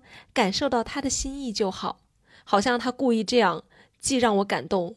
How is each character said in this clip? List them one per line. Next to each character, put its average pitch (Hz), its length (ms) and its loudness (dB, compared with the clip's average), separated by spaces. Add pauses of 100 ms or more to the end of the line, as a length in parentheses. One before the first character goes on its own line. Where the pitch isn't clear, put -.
(340)
，“感 202 180 2
受 285 160 0
到 254 160 0
他 - 160 -10
的 285 80 -2
心 269 320 -6
意 254 140 -6
就 202 160 -2
好。” - 300 -8 (460)
好 202 140 2
像 247 180 2
他 240 140 -4
故 247 220 2
意 220 100 2
这 240 140 0
样， 180 260 2 (380)
既 269 160 0
让 226 180 4
我 196 80 4
感 202 240 -4
动， 185 300 -2